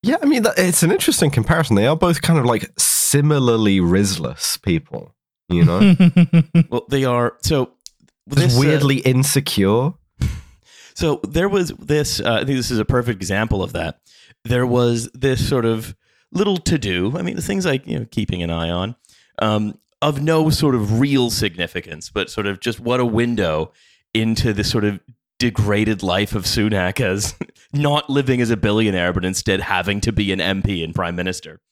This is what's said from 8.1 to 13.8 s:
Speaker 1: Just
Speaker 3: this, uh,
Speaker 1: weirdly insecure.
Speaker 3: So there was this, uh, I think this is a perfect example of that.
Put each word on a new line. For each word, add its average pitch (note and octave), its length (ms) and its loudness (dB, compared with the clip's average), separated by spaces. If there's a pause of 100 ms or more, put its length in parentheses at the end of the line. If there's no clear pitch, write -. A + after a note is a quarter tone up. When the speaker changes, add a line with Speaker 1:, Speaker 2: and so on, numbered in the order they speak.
Speaker 1:
Just C#3 120 0
Speaker 3:
this, B2+ 160 4
uh, B2 40 4
Speaker 1:
weirdly C#3 380 2
insecure. B2+ 960 0 (1000)
Speaker 3:
So - 300 -2
there F3 240 0
was G3 200 0 (100)
this, D3 420 -2
uh, A2+ 140 0
I G#2+ 100 0
think C#3 120 -2
this B2 140 -4
is A#2+ 80 0
a G#2+ 60 2
perfect A#2+ 360 -2
example G2 420 -2
of - 100 -6
that. D#2+ 280 -6 (440)